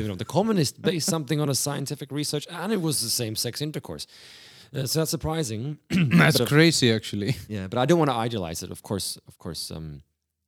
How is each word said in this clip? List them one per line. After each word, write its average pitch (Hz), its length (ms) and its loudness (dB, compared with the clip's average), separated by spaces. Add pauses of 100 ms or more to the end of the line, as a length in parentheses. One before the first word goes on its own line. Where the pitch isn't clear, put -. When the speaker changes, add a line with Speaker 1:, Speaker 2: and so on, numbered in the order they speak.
Speaker 1:
You 107 60 -2
know, 98 60 -4
the 87 120 -8
communists 190 520 0
Speaker 2:
<laughs> - 120 0
Speaker 1:
based 170 180 -2
something 156 320 0
on 147 80 0
a 139 60 0
scientific 143 580 -4
research, 147 380 -4
and 175 220 -4
it 202 100 0
was 160 180 0
the 117 80 -4
same-sex 113 540 -4
intercourse. 139 440 -8 (720)
Uh, 135 100 -2
so 151 140 0
that's 160 100 0
surprising. 147 760 -4
<clears throat> - 60 -16
Speaker 2:
That's 160 480 6
Speaker 1:
But - 40 4
of 113 60 0
Speaker 2:
crazy, 147 440 6
actually. 110 500 -2
<laughs> - 60 -16
Speaker 1:
Yeah, 98 200 -8
but 104 100 -4
I 127 80 2
don't 175 120 6
wanna 139 280 2
idealize 92 360 -4
it. 92 80 -10
Of 90 120 -14
course, - 440 -4
of - 120 -20
course, - 360 -10
um, 78 280 -12 (460)